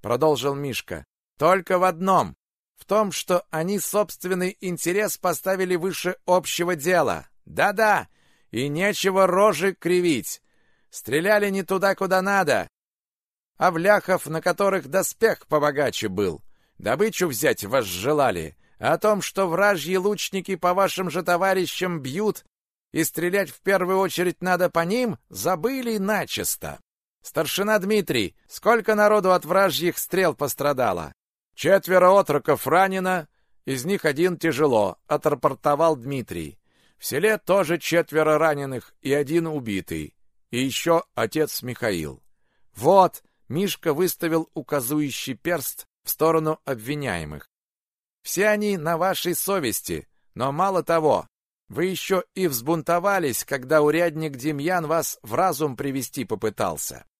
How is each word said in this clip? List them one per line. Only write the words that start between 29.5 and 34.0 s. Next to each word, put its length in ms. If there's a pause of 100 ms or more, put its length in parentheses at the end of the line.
стрел 380
пострадало?" 760 (440)
"Четверо 640
отроков 480
ранено, 600 (380)
из 180
них 220